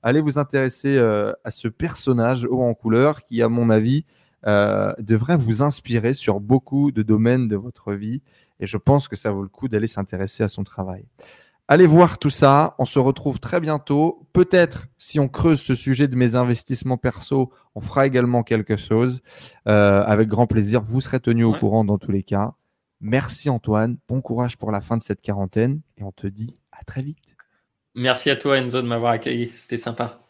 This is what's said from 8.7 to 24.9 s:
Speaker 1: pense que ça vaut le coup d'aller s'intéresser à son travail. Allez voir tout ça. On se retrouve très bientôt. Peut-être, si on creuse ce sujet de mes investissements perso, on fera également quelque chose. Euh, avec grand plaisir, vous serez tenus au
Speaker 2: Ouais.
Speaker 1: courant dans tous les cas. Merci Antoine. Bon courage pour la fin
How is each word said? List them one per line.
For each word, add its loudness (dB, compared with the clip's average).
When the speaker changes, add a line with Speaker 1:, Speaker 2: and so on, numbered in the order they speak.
Speaker 1:
pense 2
que -10
ça -4
vaut -4
le -8
coup -10
d'aller -2
s'intéresser -6
à 0
son -8
travail. -12
Allez 6
voir 6
tout -2
ça. 4
On 0
se -2
retrouve -2
très -4
bientôt. -2
Peut-être, 2
si -6
on 2
creuse 2
ce -2
sujet 0
de -4
mes 2
investissements -2
perso, -4
on -12
fera 0
également 2
quelque -2
chose. -2
Euh, 6
avec 2
grand 2
plaisir, 0
vous -4
serez -4
tenus 2
au 4
Speaker 2:
Ouais. -2
Speaker 1:
courant 0
dans 0
tous -8
les -2
cas. -4
Merci -4
Antoine. 0
Bon -4
courage -4
pour -6
la -2
fin -4